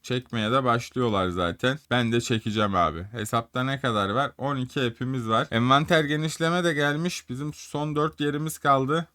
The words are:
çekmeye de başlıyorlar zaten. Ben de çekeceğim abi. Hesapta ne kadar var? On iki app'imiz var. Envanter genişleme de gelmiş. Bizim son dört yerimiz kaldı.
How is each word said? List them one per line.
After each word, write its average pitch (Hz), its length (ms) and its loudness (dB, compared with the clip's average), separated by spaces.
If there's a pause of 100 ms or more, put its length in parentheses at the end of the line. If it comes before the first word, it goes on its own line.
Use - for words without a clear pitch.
çekmeye 117 500 -4
de 131 120 2
başlıyorlar 117 640 2
zaten. 90 500 0 (120)
Ben 120 200 2
de 117 100 2
çekeceğim 107 540 0
abi. 82 280 2
Hesapta 117 600 -4
ne 135 160 -4
kadar 107 300 0
var? 127 280 -2
On 139 180 -4
iki 131 260 -4
app'imiz 123 480 -2
var. 117 220 2
Envanter 139 520 4
genişleme 160 600 0
de 170 100 2
gelmiş. 147 560 -2
Bizim 143 240 -6
son 147 420 -6
dört 151 240 0
yerimiz 151 380 -2
kaldı. 143 580 2